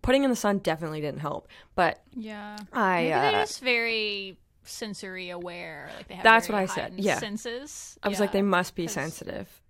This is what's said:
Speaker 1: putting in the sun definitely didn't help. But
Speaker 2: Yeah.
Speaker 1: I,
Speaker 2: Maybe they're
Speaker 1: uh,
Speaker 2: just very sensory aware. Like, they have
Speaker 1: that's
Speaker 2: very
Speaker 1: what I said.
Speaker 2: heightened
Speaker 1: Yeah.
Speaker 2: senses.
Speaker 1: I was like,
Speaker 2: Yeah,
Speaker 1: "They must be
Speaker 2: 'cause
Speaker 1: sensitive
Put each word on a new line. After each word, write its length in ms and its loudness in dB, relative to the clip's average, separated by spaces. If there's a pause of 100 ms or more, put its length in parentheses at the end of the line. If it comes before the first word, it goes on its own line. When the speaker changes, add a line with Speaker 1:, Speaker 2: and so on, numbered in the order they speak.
Speaker 1:
putting 220 4
in 80 4
the 40 2
sun 240 2
definitely 400 -2
didn't 220 -4
help. 260 -6 (280)
But 280 2 (120)
Speaker 2:
Yeah. 420 -12 (160)
Speaker 1:
I, 240 4
Speaker 2:
Maybe 120 2
they're 180 4
Speaker 1:
uh, 40 4 (120)
Speaker 2:
just 180 -6
very 760 -2 (260)
sensory 680 -10
aware. 680 -10
Like, 120 -14
they 80 -14
have 80 -12
Speaker 1:
that's 240 8
Speaker 2:
very 160 -2
Speaker 1:
what 0 -
I 100 -2
said. 100 -2
Speaker 2:
heightened 200 -8
Speaker 1:
Yeah. 160 4
Speaker 2:
senses. 840 -10
Speaker 1:
I 60 2
was 100 -4
like, 100 2
Speaker 2:
Yeah, 40 -8
Speaker 1:
"They 80 4
must 340 2
be 100 -4
Speaker 2:
'cause 80 -6
Speaker 1:
sensitive 760 -8